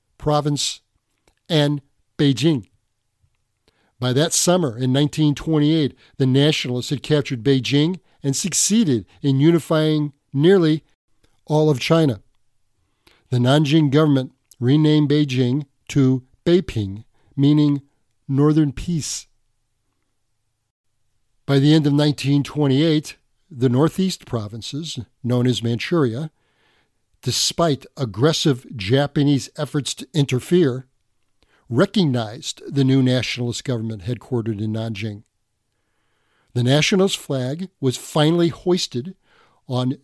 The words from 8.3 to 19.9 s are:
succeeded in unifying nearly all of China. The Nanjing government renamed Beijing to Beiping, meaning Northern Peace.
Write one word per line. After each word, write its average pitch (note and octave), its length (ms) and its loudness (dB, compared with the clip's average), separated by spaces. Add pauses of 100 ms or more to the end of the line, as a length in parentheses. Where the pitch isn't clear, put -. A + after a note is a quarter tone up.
succeeded F3+ 680 0 (160)
in C3+ 180 0
unifying D#3 760 2 (180)
nearly D#3+ 520 4 (640)
all D#3 240 2
of C3+ 100 0
China. D#3 420 2 (1080)
The B2 100 0
Nanjing D3 520 2
government C#3 400 2 (280)
renamed D3+ 500 2
Beijing C3+ 560 0 (240)
to C3 340 2 (220)
Beiping, A2 580 -2 (320)
meaning C#3+ 460 2 (460)
Northern D3 440 2
Peace. - 560 -6 (2250)